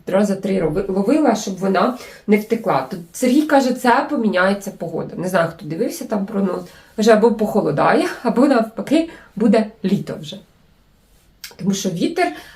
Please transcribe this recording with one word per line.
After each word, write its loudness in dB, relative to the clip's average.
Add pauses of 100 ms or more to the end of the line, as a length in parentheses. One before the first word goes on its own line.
рази 2
три -2
роби-, -2
ловила, 2
щоб -6
вона 0 (280)
не 6
втекла. -2
Тут -10 (120)
Сергій 2
каже, 2
це 0
поміняється 0
погода. -10
Не -6
знаю, 0
хто -14
дивився -6
там -4
прогноз. -2 (340)
Каже, 4
або 6
похолодає, 0 (140)
або 4
навпаки 0 (280)
буде 4 (180)
літо -2
вже. -14 (1160)
Тому -2
що -4
вітер, -2 (240)